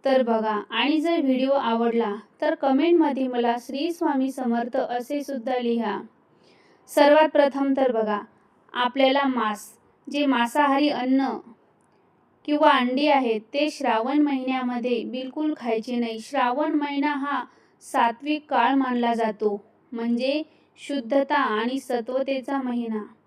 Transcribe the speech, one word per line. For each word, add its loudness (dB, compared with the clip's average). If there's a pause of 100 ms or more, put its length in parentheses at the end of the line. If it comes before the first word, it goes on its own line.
तर 4
बघा, 0
आणि 2
जर 2
व्हिडिओ 2
आवडला 0 (260)
तर 0
कमेंटमध्ये 2
"मला 0
श्री -6
स्वामी -2
समर्थ" -2
असे -4
सुद्धा -4
लिहा. -2 (880)
सर्वात 6
प्रथम 2
तर 2
बघा, -2 (540)
आपल्याला 2
मांस, -2 (480)
जे 0
मांसाहारी 2
अन्न 0 (1160)
किंवा 4
अंडी 2
आहेत, 2 (120)
ते 0
श्रावण 0
महिन्यामध्ये -2
बिलकुल -6
खायचे -4
नाही. -4
श्रावण -2
महिना -2
हा -4 (380)
सात्विक -2
काळ 2
मानला 0
जातो, -4 (260)
म्हणजे -2 (360)
शुद्धता -2
आणि -2
सत्वतेचा -4
महिना. -4 (240)